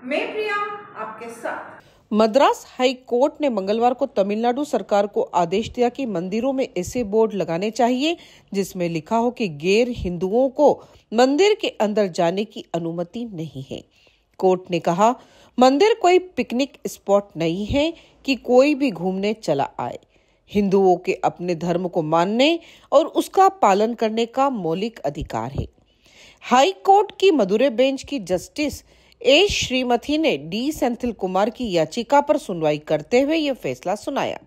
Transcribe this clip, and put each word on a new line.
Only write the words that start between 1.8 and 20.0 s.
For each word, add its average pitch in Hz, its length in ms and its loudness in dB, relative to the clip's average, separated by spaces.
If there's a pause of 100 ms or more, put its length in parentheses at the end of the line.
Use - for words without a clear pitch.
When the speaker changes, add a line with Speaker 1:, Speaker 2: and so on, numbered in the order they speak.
Speaker 2:
मद्रास 226 520 2 (140)
हाई 254 160 2 (120)
कोर्ट 277 340 0
ने 294 80 0
मंगलवार 226 460 0
को 269 120 -2
तमिलनाडु 233 580 -2
सरकार 202 420 -2
को 202 160 -2 (120)
आदेश 180 340 0
दिया 240 200 0
कि 247 180 -6
मंदिरों 214 460 -4
में 262 140 -2 (120)
ऐसे 240 260 -6
बोर्ड 214 280 0
लगाने 175 380 -4
चाहिए 254 460 0 (380)
जिसमें 180 340 -4
लिखा 170 280 -4
हो 233 140 0
कि 233 180 -4
गैर 185 400 0
हिंदुओं 190 600 -2
को 262 240 4 (400)
मंदिर 285 480 4
के 269 80 -4 (120)
अंदर 208 280 0
जाने 180 360 -2
की - 200 -14 (100)
अनुमति 170 500 -6
नहीं 160 460 -12
है। - 120 -12 (580)
कोर्ट 185 300 2
ने 170 100 -2
कहा, 202 340 2 (440)
मंदिर 285 360 6
कोई 359 240 4
पिकनिक 269 680 -4
स्पॉट 202 500 -2
नहीं 170 300 -4
है 285 260 0 (320)
कि 269 120 0
कोई 262 380 4
भी 262 160 0
घूमने 190 440 -4
चला 151 340 -2 (100)
आए। 123 200 -8 (520)